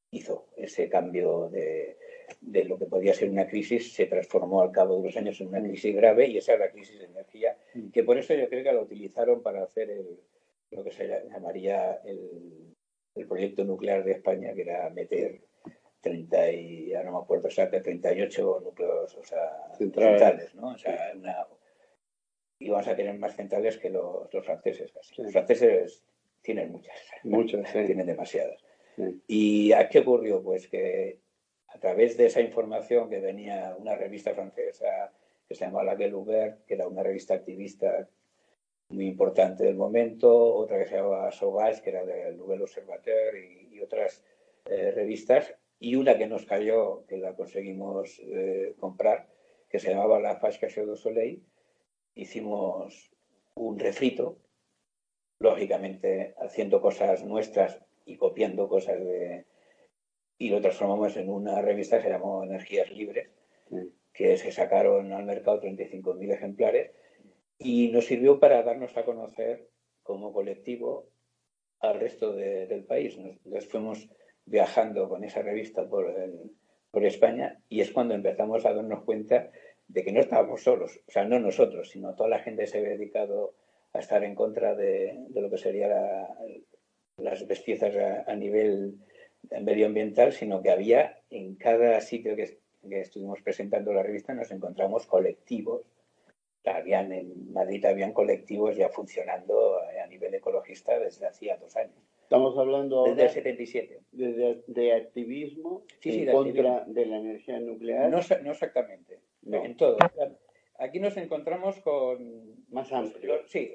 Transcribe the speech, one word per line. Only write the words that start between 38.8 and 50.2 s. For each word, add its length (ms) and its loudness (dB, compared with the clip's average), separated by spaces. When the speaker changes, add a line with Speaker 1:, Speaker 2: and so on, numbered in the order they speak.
Speaker 1:
muy 200 -6
importante 560 2
del 100 4
momento, 580 4
otra 240 0
que 80 0
se 100 -8
llamaba 360 0
Sauvage, 500 0
que 80 -4
era 160 -4
del 320 -8
Nouvel 240 -6
Observateur, 760 -4
y, 380 -20
y 60 -20
otras, 440 -6
eh, 280 -2
revistas, 600 2
y 180 -2
una 200 6
que 100 0
nos 200 -6
cayó, 600 0
que 120 -8
la 160 -8
conseguimos, 920 -8
eh, 540 -4
comprar, 500 0
que 100 -4
se 120 -2
llamaba 300 4